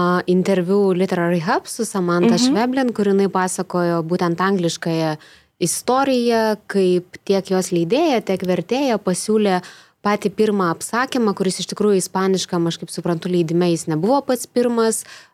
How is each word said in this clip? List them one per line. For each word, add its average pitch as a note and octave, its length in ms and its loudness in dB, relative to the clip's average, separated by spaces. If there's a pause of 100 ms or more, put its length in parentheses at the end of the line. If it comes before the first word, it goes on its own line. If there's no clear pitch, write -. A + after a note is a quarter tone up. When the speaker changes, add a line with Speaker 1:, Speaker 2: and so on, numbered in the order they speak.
(240)
Speaker 1:
interviu F#3 680 2
Literary F3 480 0
Hub A#3 280 -2
su - 180 -6
Samantha F3+ 480 2
Speaker 2:
Mhm. A3+ 80 2
Speaker 1:
Schweblin, B3+ 500 0
kur G#3+ 140 -2
jinai G3 240 2
pasakojo F3+ 720 -2
būtent E3+ 400 -2
angliškąją E3 760 -2 (400)
istoriją, A#3 1080 0
kaip F3+ 600 0
tiek G3 220 0
jos F#3 260 0
leidėja, A3 520 2
tiek F#3+ 180 -2
vertėja G#3 560 0
pasiūlė G3 640 0 (380)
patį G#3 320 0
pirmą G3+ 400 2
apsakymą, A3+ 640 -2
kuris F#3 240 -2
iš F3+ 80 -8
tikrųjų G3+ 320 0
ispaniškam, F#3 680 -2
aš E3 120 -4
kaip E3+ 100 -12
suprantu, F3 400 -4
leidime F3 400 2
jis E3 180 -2
nebuvo F#3 340 0
pats C4 260 -4
pirmas. A#3 560 0 (300)